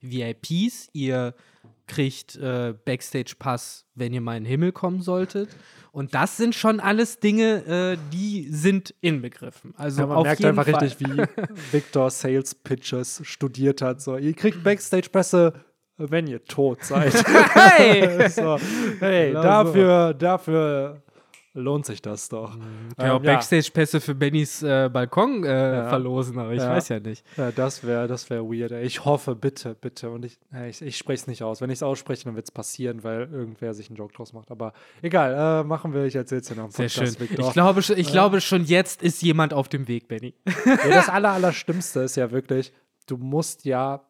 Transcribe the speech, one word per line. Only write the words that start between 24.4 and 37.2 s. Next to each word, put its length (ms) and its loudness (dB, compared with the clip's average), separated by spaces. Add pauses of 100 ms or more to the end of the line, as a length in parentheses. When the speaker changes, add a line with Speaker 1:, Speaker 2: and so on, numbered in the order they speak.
Speaker 1:
äh, 280 2
Balkon, 520 0
äh, 320 0
Speaker 2:
Ja. 120 -2
Speaker 1:
verlosen, 480 -2
aber 160 -6
ich 80 -2
Speaker 2:
Ja. 100 -2
Speaker 1:
weiß 180 0
ja 100 -4
nicht. 260 -12 (120)
Speaker 2:
Ja, 160 -4
das 320 -4
wär, 240 -2
das 200 -8
wär 140 -6
weird, 300 -6
ey. 120 -8
Ich 200 -8
hoffe, 320 0
bitte, 440 -8
bitte. 300 -12
Und 140 -12
ich, 120 -16 (160)
ja, 140 -14
ich, 160 -16
ich 140 -12
spreche 260 -8
es 60 -14
nicht 160 -10
aus. 160 -6
Wenn 100 -6
ich's 140 -6
ausspreche, 400 -6
dann 100 -10
wird's 160 -12
passieren, 540 -10
weil 260 -6
irgendwer 420 -10
sich 160 -14
einen 80 -20
Joke 180 -16
draus 180 -18
macht. 180 -20
Aber 220 -10 (280)
egal, 600 2
äh, 40 -2
machen 300 -6
wir, 120 -2
ich 100 -4
erzähl's 320 -6
dir 80 -10
nach 80 -10
dem 80 -16
Speaker 1:
Sehr 160 -4
Speaker 2:
Podcast, 300 -4
Speaker 1:
schön. 100 -6